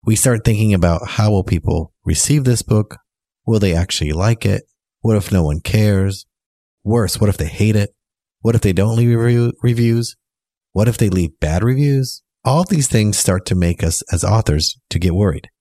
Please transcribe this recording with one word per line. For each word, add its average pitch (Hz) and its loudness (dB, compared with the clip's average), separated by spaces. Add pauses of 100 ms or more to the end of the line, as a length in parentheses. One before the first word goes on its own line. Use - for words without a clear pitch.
We 113 2
start 117 -2
thinking 107 2
about 87 0
how 107 0
will 95 2
people 82 -2 (140)
receive 147 0
this 123 2
book? - -2 (500)
Will 110 0
they 98 2
actually 80 -2
like 104 0
it? 101 -2 (380)
What 110 2
if 95 -2
no 90 2
one 76 -2
cares? 98 0 (600)
Worse, 104 -2
what 202 2
if - 0
they - -6
hate 104 0
it? 104 -2 (460)
What 117 0
if 117 2
they 101 2
don't 101 0
leave 120 2 (100)
review-, 120 2 (100)
reviews? 117 0 (560)
What 104 0
if 120 -2
they 107 2
leave 92 -2
bad 80 -2
reviews? 135 0 (200)
All 147 2
these 165 0
things 107 0
start 92 0
to - -2
make 87 0
us 82 -2 (100)
as 82 -2
authors 92 0 (140)
to - -6
get 85 0
worried. 92 0 (140)